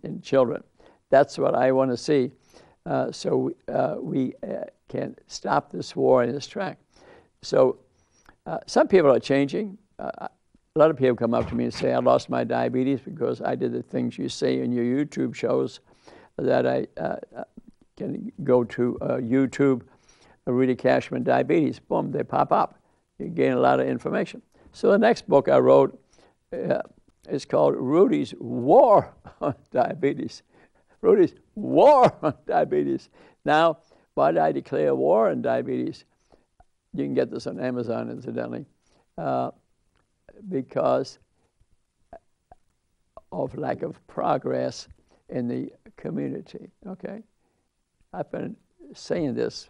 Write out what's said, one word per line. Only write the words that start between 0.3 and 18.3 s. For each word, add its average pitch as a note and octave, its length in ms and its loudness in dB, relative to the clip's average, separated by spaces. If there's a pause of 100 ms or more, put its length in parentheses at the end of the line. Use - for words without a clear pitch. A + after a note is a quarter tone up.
That's C#3 280 4
what C3+ 180 0
I C3 180 4
wanna C3 240 0
see. D3 340 0 (540)
Uh, C3 260 -4
so, C3 400 -2 (160)
uh, C#3 320 -2
we, C3 340 -4 (160)
uh, - 140 -8 (240)
can - 300 -8 (100)
stop - 420 -2
this E3+ 240 -10
war C3 300 4
in A#2+ 80 -2
this C#3 160 -8
track. G3 320 -8 (640)
So, - 380 2 (640)
uh, E3 200 -8
some C#4+ 220 2
people E3 240 6
are A#2 80 4
changing. C#3+ 580 -2 (220)
Uh, - 280 -10 (480)
a D#3 40 4
lot D#3 100 8
of D#3+ 60 0
people B2+ 220 2
come A#2 160 0
up A#2 160 0
to A#2+ 60 -6
me A#2+ 100 -2
and A#2 80 -4
say, - 180 -2
"I B2+ 80 0
lost B2+ 300 2
my B2 160 -2
diabetes B2 560 -2
because A#2+ 400 -6
I B2+ 140 -2
did B2 180 -2
the B2 100 -6
things B2 340 -6
you C3+ 120 -6
say C3 320 -2
in B2 100 -4
your A#2+ 140 -2
YouTube C3 500 -2
shows, B2+ 460 -2 (560)
that B2+ 280 0
I, C3 220 -2 (100)
uh, - 200 -6 (180)
uh, B2 80 -14 (520)
can - 360 -10 (120)